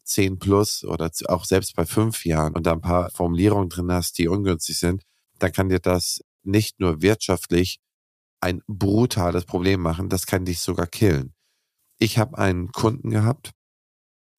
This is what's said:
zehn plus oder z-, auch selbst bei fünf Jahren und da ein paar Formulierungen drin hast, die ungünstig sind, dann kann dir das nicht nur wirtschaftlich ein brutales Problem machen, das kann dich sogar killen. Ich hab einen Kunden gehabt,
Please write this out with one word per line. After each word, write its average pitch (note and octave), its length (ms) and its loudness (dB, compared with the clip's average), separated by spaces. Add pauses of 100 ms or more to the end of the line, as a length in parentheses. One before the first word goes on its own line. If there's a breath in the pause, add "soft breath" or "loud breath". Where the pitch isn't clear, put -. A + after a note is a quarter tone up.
zehn F#2+ 340 0
plus G2+ 460 2
oder E2 280 -4
z-, - 160 -8
auch F2 160 0
selbst - 320 0
bei E2+ 120 0
fünf A2 360 0
Jahren D#2 300 2
und E2 140 -2
da E2 60 4
ein D#2+ 80 -2
paar F2 280 0
Formulierungen F#2 580 2
drin F2 240 -4
hast, F2+ 280 -2
die E2+ 80 2
ungünstig F2+ 500 -2
sind, F#2 240 0 (380)
dann F2+ 120 0
kann F#2+ 180 0
dir F2+ 100 2
das - 420 -2 (220)
nicht G#2 360 0
nur E2 220 0
wirtschaftlich F#2 760 0 (600)
ein F2+ 280 -2
brutales G2 800 0
Problem F#2 360 0
machen, E2+ 280 -2
das F#2 180 -4
kann F#2 180 0
dich F2 140 -4
sogar F2+ 260 -2
killen. D2+ 480 0 (640)
Ich A2+ 220 0
hab G#2+ 160 0
einen F2+ 360 0
Kunden A2+ 380 -2
gehabt, A2 440 0 (840)